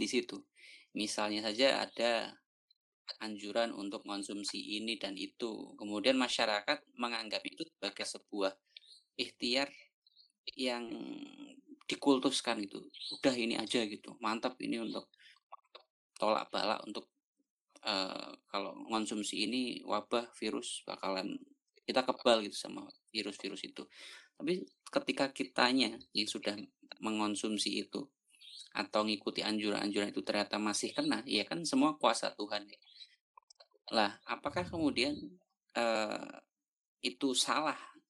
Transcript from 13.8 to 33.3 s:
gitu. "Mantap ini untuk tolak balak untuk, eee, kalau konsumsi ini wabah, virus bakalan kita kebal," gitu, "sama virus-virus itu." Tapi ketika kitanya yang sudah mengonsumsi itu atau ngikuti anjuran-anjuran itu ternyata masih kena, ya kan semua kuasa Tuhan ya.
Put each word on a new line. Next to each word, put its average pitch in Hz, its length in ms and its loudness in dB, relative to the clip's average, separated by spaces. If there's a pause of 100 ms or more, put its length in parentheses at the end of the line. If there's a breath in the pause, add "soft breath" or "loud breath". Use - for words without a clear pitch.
gitu. - 380 -10
"Mantap 110 400 0
ini 117 180 0
untuk - 280 -6 (1080 soft breath)
tolak - 380 2
balak 101 340 0
untuk, - 180 -10 (800)
eee, 95 460 0 (200)
kalau 98 220 -4 (200)
konsumsi 104 560 0
ini 127 140 0 (240)
wabah, 107 400 0 (140)
virus 117 480 -4
bakalan 95 480 -2 (500)
kita 127 220 2
kebal," 120 380 6
gitu, 95 120 -6
"sama 101 240 -8 (320)
virus-virus 101 520 -4
itu." - 180 -10 (540 loud breath)
Tapi 185 260 0 (280)
ketika - 420 2
kitanya 123 640 4 (200)
yang 104 140 0
sudah 104 260 -2 (460)
mengonsumsi 107 680 0 (140)
itu - 220 -8 (680 loud breath)
atau 143 320 2
ngikuti 107 380 -2
anjuran-anjuran 104 720 2
itu 95 120 -2
ternyata 104 340 0
masih 107 360 0
kena, 131 300 0
ya 104 220 2
kan 170 180 -4
semua 147 340 4
kuasa 113 360 4
Tuhan 104 340 -4
ya. - 80 -20 (1200 loud breath)